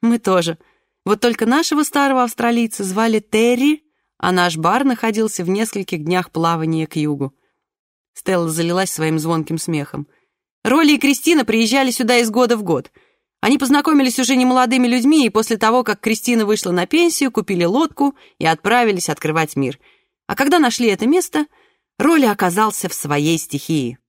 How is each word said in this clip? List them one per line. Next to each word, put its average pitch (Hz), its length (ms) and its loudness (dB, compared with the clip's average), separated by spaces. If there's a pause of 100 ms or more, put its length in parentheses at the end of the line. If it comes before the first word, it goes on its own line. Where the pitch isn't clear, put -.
«Мы 233 180 0
тоже. 175 400 -2 (460)
Вот 208 160 0
только 240 240 0
нашего 294 380 0
старого 277 400 0
австралийца 233 640 -2
звали 214 340 0
Терри, 247 680 0 (340)
а 180 140 -2
наш 180 240 0
бар 185 280 0
находился 226 600 -2
в 165 40 -4
нескольких 196 560 -4
днях 180 260 -2
плавания 160 560 -2
к - 100 -10
югу». 143 380 -4 (800)
Стелла 175 340 -2
залилась 170 420 -2
своим 160 280 -2
звонким 160 400 -4
смехом. 147 480 -6 (580)
«Роли 294 280 4
и 277 60 2
Кристина 277 460 2
приезжали 233 460 0
сюда 240 280 0
из 233 120 0
года 240 260 2
в 214 60 -8
год. 165 300 -4 (500)
Они 262 160 2
познакомились 277 640 2
уже 262 160 0
не 254 80 2
молодыми 254 420 2
людьми, 254 400 4
и - 20 2
после 220 280 0
того, 226 260 2
как 208 180 -4
Кристина 220 460 0
вышла 208 240 -2
на 180 160 0
пенсию, 320 460 2
купили 180 320 -2
лодку 277 500 0 (240)
и - 80 -2
отправились 202 640 0
открывать 156 480 -4
мир. 135 240 -4 (480)
А - 80 -6
когда 302 240 2
нашли 247 260 2
это 214 220 0
место, 302 380 0 (520)
Роли 311 260 4
оказался 202 640 0
в - 60 -8
своей 147 440 0
стихии». 139 600 -6 (100)